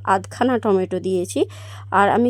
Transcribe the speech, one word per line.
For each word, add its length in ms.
আধখানা 380
টমেটো 340
দিয়েছি। 320
আর 160
আমি 140